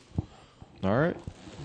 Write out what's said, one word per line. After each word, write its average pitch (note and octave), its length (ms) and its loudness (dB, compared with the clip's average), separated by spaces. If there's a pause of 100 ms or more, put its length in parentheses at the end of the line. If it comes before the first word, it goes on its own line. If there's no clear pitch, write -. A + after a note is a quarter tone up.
(840)
All G2 140 4
right. D#3+ 180 4 (500)